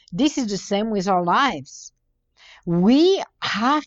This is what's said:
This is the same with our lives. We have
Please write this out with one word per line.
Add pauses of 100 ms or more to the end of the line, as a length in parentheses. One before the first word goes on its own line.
(120)
This
is
the
same
with
our
lives. (720)
We (200)
have